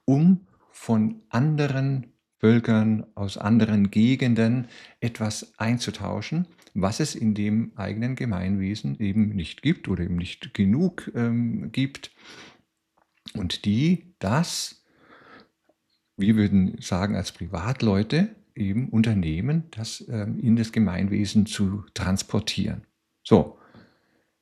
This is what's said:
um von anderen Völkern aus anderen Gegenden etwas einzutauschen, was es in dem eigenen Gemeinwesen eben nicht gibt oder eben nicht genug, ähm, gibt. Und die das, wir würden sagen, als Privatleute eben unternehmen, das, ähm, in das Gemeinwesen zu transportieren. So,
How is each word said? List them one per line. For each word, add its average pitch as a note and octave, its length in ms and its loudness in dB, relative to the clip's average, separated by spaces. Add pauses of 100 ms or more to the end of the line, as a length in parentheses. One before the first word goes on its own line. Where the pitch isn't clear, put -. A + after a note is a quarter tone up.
um E3 420 4 (240)
von A2 580 -2
anderen C3+ 800 0 (320)
Völkern A2 760 4
aus G2+ 240 -6
anderen G#2+ 520 4
Gegenden A#2+ 760 2 (340)
etwas - 580 -6
einzutauschen, A2 880 -4 (280)
was F#2+ 260 -2
es D3 140 -2
in A2 200 0
dem G#2+ 420 -2
eigenen A2 400 -6
Gemeinwesen G2+ 800 -2
eben G#2 320 2
nicht F#2+ 320 -6
gibt - 260 -2
oder F2 160 -2
eben F2+ 120 -4
nicht - 380 -8
genug, B2 600 0
ähm, A#2 560 -2
gibt. C3+ 400 -6 (1200)
Und F2+ 300 -6
die C#3+ 540 0
das, - 640 -2 (1300)
wir G#2+ 200 4
würden G2 440 2
sagen, G2+ 360 -2
als - 160 -4
Privatleute A2 1000 0 (200)
eben G#2 340 -2
unternehmen, A2 800 0
das, A2+ 380 -12
ähm, A2 320 -6
in A#2 160 4
das A2+ 160 -2
Gemeinwesen G2 720 0
zu G2 380 -2 (100)
transportieren. - 880 -4 (400)
So, - 360 4 (840)